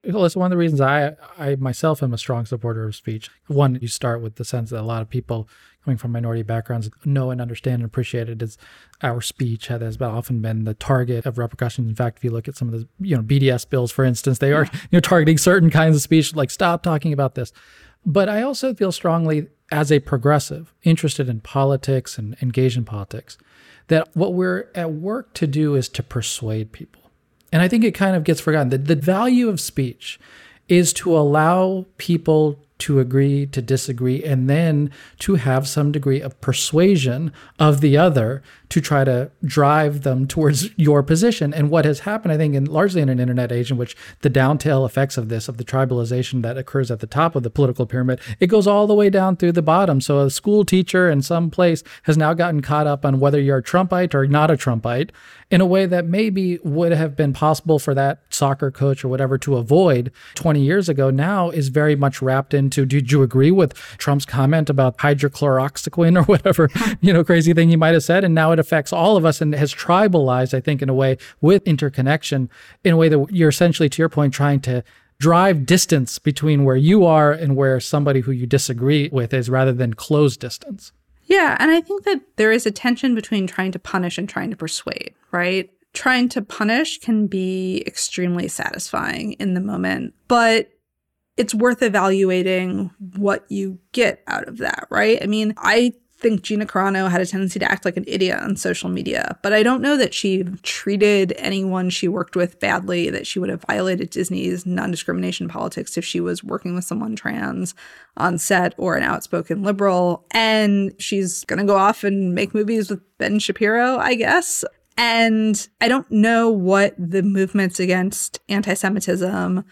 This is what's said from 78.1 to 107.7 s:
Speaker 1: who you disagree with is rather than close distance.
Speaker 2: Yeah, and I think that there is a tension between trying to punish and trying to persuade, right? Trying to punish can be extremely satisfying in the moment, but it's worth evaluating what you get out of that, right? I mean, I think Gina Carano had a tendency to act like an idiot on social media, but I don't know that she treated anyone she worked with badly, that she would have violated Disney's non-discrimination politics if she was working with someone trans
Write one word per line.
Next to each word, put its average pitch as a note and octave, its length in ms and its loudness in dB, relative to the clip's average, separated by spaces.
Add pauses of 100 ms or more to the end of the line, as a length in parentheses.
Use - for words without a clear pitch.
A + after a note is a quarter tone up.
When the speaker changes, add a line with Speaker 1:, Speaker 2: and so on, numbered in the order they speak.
Speaker 1:
who C3+ 100 -4
you B2 160 -4
disagree C#3 640 0
with B2 220 -2
is B2 160 -2
rather C3 220 2
than A#2+ 220 -2
close D3 420 0
distance. - 560 -14 (340)
Speaker 2:
Yeah, F4 340 2
and D#4 120 4
I E4+ 80 6
think G4 260 -6
that G4 160 0 (160)
there A3 140 4
is A3+ 140 2
a G#3+ 60 0
tension B3 420 0
between G#3 340 -2
trying F#3+ 240 -4
to F#3 80 -10
punish F3+ 380 -4
and F#3+ 100 -6
trying - 220 -6
to G#3 80 -10
persuade, - 560 -10 (180)
right? F#3 380 -2 (240)
Trying B3+ 360 0
to B3 120 -4
punish A3+ 580 -4
can G#3+ 280 0
be F#3 580 -4
extremely F3 600 -4
satisfying - 840 -6
in F#3+ 200 -4
the F3+ 80 -2
moment, F#3 540 -6 (120)
but A3+ 440 2 (640)
it's A3 160 -2
worth A#3 280 0
evaluating F#3 1120 0 (240)
what G3 340 -2
you G3 300 -6 (140)
get - 340 -2
out - 200 -6
of A3+ 100 -16
that, - 320 -8
right? G#3+ 320 2
I D#3+ 60 -6
mean, G#3+ 300 -2
I A#3 360 2 (280)
think A3 220 0
Gina G#3 240 -4
Carano F#3+ 420 -2
had F3+ 100 0
a F#3 60 0
tendency F#3+ 320 -4
to F#3 120 -2
act F#3+ 140 -4
like F3+ 140 -4
an G3 100 -6
idiot F#3 320 -2
on G3 160 -6
social F3+ 340 -6
media, - 520 -6
but G3+ 120 0
I G#3+ 100 4
don't B3 180 2
know C#4+ 160 2
that A3 160 0
she F#3+ 300 -2 (180)
treated G3+ 760 0
anyone F#3+ 520 -2
she F3+ 180 -4
worked F3 280 -4
with F3 240 -2
badly, F3+ 500 -2
that - 160 -6
she - 140 -6
would F#3+ 100 -2
have F3+ 180 -8
violated F#3 440 -2
Disney's F3+ 540 -6
non-discrimination F3+ 800 -6
politics - 500 -8
if F3 80 -6
she - 140 -6
was F3 240 -6
working F3+ 320 -8
with F3+ 100 -6
someone A3 300 -8
trans G3 580 -8 (440)